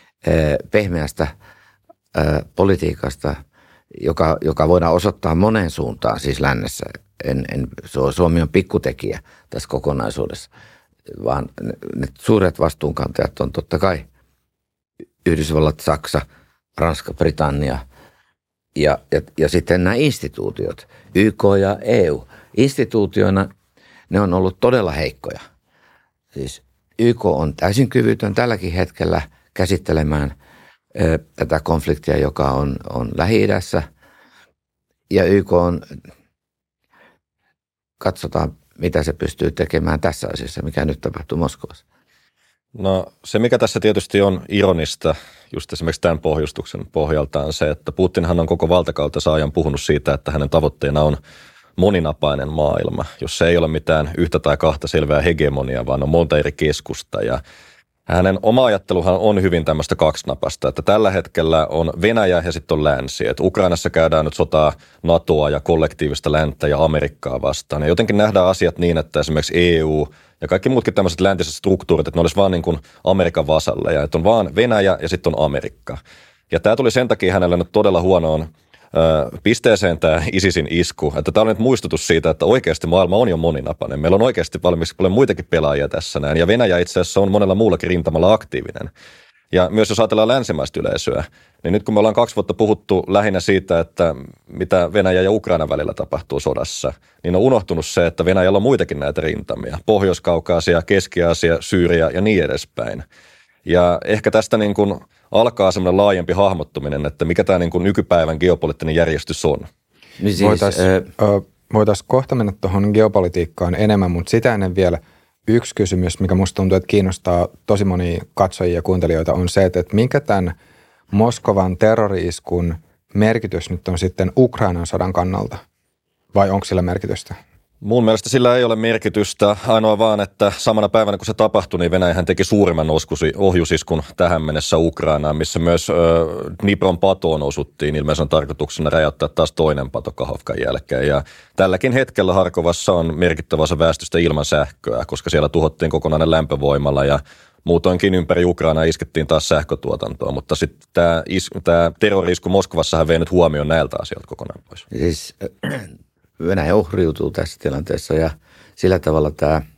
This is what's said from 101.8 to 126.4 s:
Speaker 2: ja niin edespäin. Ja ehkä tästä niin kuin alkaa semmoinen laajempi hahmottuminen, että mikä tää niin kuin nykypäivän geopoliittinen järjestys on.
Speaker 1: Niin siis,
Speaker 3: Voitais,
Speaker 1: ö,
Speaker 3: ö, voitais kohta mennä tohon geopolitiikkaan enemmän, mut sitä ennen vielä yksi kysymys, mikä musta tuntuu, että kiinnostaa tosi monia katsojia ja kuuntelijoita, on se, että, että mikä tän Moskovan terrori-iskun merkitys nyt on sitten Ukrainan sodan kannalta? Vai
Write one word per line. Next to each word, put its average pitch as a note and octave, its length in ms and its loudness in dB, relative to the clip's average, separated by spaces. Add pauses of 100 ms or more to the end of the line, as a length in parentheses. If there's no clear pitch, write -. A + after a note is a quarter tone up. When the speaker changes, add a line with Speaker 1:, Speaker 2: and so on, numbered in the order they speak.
Speaker 2:
ja E2 120 -4
niin G2+ 220 2
edespäin. B1+ 600 -6 (640)
Ja F2 400 4
ehkä G#2 260 0
tästä A2 260 2
niin G#2 160 0
kuin G2+ 260 0 (320)
alkaa G#2+ 400 4
semmoinen F#2 260 2
laajempi F#2 360 2
hahmottuminen, D2 720 -2
että D2 200 -4
mikä E2+ 180 0
tää F#2 160 2
niin E2+ 100 0
kuin F2 140 -2
nykypäivän E2+ 560 0
geopoliittinen D#2+ 560 0
järjestys D#2+ 500 0
on. D2 120 0 (640)
Speaker 1:
Niin G2 160 0
siis, G2+ 140 2
Speaker 3:
Voitais, G2+ 300 2
Speaker 1:
ö, F#2 160 4
Speaker 3:
ö, G2+ 460 0 (320)
voitais G#2+ 300 2
kohta C3 320 0
mennä G#2 260 -2
tohon G2 320 0
geopolitiikkaan F2+ 800 0
enemmän, G2+ 360 2
mut E2+ 160 -4
sitä A#2+ 260 2
ennen F#2+ 220 -4
vielä F2 240 2 (480)
yksi A2+ 280 0
kysymys, F2+ 440 -2
mikä F#2+ 160 0
musta F#2+ 200 0
tuntuu, F#2+ 200 2
että F#2 120 0
kiinnostaa F#2+ 600 0 (180)
tosi G2+ 200 2
monia F2+ 380 -2 (100)
katsojia F2+ 420 0
ja E2+ 60 -2
kuuntelijoita, E2+ 520 0
on F2 160 0
se, G2 160 2
että, F2+ 140 0
että - 160 -2
mikä B2+ 240 2
tän F#2 340 -2 (580)
Moskovan G2+ 640 2
terrori-iskun F2+ 960 0 (380)
merkitys G#2+ 560 0
nyt F2+ 180 -8
on F2+ 100 -2
sitten F#2 400 -2
Ukrainan G#2 500 2
sodan F#2 260 -4
kannalta? F#2 440 -4 (800)
Vai G2 140 4